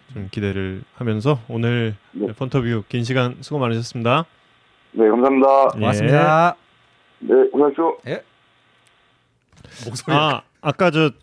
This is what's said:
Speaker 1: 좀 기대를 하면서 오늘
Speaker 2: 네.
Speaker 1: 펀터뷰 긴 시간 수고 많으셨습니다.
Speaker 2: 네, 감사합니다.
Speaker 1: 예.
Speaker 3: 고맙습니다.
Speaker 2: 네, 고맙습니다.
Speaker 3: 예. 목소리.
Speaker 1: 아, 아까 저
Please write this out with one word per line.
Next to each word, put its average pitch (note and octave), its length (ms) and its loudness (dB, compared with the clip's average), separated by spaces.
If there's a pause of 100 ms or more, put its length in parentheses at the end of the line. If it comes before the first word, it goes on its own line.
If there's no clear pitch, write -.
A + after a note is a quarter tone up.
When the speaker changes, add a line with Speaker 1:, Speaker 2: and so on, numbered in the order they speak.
(140)
Speaker 1:
좀 G2 180 -14
기대를 F#2+ 520 -6 (120)
하면서 A#2 440 -4 (100)
오늘 A#2 460 -4 (180)
Speaker 2:
네. G2+ 180 -6
Speaker 1:
펀터뷰 A#2+ 560 -4
긴 A#2+ 160 -6
시간 B2 380 -2
수고 D3 180 -8
많으셨습니다. A#2+ 680 -2 (680)
Speaker 2:
네, A2 160 2
감사합니다. C3 380 4 (280)
Speaker 1:
예. A2+ 40 -8
Speaker 3:
고맙습니다. D3 760 2 (640)
Speaker 2:
네, A#2+ 140 0 (180)
고맙습니다. D3 460 0 (100)
Speaker 3:
예. D#3+ 160 -10 (1600)
목소리. B2+ 300 -6
Speaker 1:
아, D3 260 0 (200)
아까 E3+ 300 -2
저 D3+ 200 0 (120)